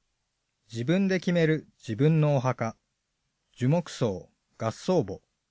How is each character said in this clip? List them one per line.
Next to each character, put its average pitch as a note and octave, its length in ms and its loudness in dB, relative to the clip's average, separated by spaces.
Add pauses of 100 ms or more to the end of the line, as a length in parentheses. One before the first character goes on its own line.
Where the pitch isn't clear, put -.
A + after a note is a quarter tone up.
(720)
自 A#2 140 -6
分 F#3 240 2
で F#3 120 0
決 F3 120 -2
め E3+ 140 4
る D#3 220 0 (100)
自 A2+ 180 -8
分 D#3 240 4
の D3 160 2
お B2+ 40 0
墓。 A#2+ 360 -2 (760)
樹 B2 160 -2
木 E3 220 0
葬、 F#2+ 380 -4 (300)
合 A2+ 140 -2
葬 F3 320 0
墓、 F#2+ 160 -10 (300)